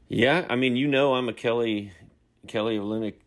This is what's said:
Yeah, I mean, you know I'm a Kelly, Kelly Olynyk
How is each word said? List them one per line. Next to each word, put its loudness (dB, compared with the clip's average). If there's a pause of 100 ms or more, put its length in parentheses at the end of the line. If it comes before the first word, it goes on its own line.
Yeah, 2
I -2
mean, 2
you 0
know 4
I'm 0
a -4
Kelly, -2 (540)
Kelly -2
Olynyk -4 (120)